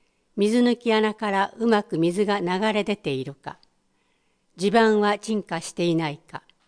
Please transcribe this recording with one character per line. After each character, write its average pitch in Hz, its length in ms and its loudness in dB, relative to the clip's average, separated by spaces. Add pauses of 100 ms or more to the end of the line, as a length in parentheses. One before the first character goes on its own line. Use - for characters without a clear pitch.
(360)
水 214 240 2
抜 240 180 4
き 233 160 0
穴 214 200 2
か 214 180 -6
ら 196 260 0
う 226 100 -2
ま 208 160 4
く - 140 -6
水 175 280 0
が 202 140 0
流 180 200 -2 (120)
れ 208 120 -2
出 202 120 -4
て 165 160 -6
い 131 120 -6
る 139 100 -12
か、 - 240 -16 (1000)
地 185 140 -2
盤 220 280 4
は 208 180 0
沈 214 240 -6
下 165 200 -8
し - 100 -14
て 175 140 -4
い 170 100 2
な 160 140 -2
い 147 80 -10
か、 - 260 -20 (240)